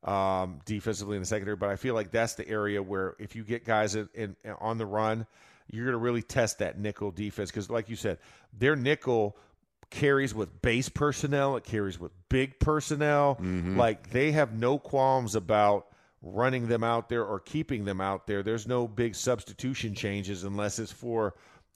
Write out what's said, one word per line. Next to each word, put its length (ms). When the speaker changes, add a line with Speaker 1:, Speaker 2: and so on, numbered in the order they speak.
Speaker 1:
um, 600
defensively 520
in 60
the 40
secondary. 300
But 140
I 60
feel 180
like 160
that's 240
the 140
area 340
where 360
if 180
you 80
get 200
guys 300
in, 200
in, 220
on 180
the 80
run, 400
you're 140
gonna 140
really 240
test 360
that 200
nickel 320
defense. 400
'Cause 200
like 180
you 80
said, 220
their 240
nickel 600
carries 440
with 280
base 260
personnel. 680
It 80
carries 340
with 140
big 320
personnel. 760
Speaker 2:
Mm-hmm. 420
Speaker 1:
Like, 320
they 220
have 200
no 260
qualms 560
about 540
running 460
them 160
out 240
there 160
or 160
keeping 440
them 160
out 260
there. 160
There's 260
no 180
big 280
substitution 800
changes 500
unless 340
it's 140
for 420